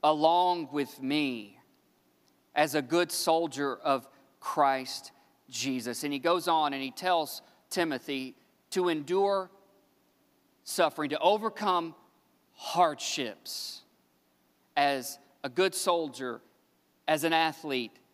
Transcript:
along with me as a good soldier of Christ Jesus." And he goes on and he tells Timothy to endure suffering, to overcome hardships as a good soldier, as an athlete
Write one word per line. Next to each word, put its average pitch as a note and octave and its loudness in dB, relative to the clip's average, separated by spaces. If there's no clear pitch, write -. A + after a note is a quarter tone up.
along D#3+ 4
with C#3 -4
me C3 -2
as D3 2
a D3+ 2
good D#3 0
soldier C#3+ 0
of C3+ -2
Christ C3+ 0
Jesus." B2 -4
And C#3+ -2
he C#3+ -4
goes E3+ 2
on D#3 4
and C3+ -6
he C3 -8
tells F3 -2
Timothy C#3 -4
to F#3 0
endure F#3 0
suffering, D#3 0
to D3 -2
overcome G3 2
hardships - -2
as C#3 0
a C#3 -6
good F3+ 2
soldier, C3+ -4
as D#3 2
an E3 2
athlete D3 -2